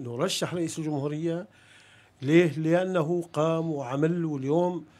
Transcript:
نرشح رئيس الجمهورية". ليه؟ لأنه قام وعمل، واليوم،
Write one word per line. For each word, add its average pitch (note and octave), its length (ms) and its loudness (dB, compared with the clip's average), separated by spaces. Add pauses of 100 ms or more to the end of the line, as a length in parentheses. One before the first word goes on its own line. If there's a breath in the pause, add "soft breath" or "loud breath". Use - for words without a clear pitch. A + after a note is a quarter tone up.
نرشح C#3+ 540 -4
رئيس E3 240 -4
الجمهورية". D#3 680 -4 (760 soft breath)
ليه؟ D3+ 360 4
لأنه F3 760 0
قام E3 380 0
وعمل، D3 540 0
واليوم، D#3 600 0 (140 soft breath)